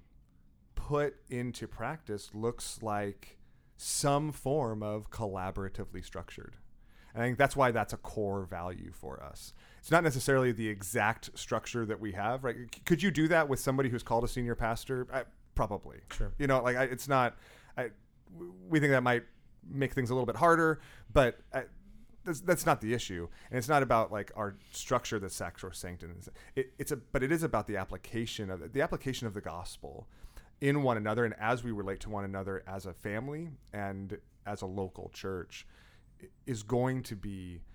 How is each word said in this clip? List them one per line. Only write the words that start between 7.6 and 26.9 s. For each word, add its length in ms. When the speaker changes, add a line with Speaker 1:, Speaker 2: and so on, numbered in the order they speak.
Speaker 1:
that's 220
a 40
core 480
value 480
for 280
us. 320
It's 120
not 120
necessarily 480
the 160
exact 680
structure 480
that 140
we 140
have, 300
right? 120
C-, 120
could 180
you 80
do 160
that 220
with 100
somebody 300
who's 140
called 200
a 40
senior 280
pastor? 580
I, 100
probably. 440
Speaker 2:
Sure. 240
Speaker 1:
You 80
know, 160
like, 140
I, 80
it's 220
not, 300
I, 120
w-, 200
we 100
think 120
that 120
might 200
make 240
things 160
a 40
little 120
bit 120
harder, 420
but 260
I, 100
that's, 180
that's 240
not 160
the 120
issue. 340
And 80
it's 120
not 140
about, 280
like, 240
our 200
structure 480
that's 160
sacrosanct. 680
And 120
it, 240
it's 120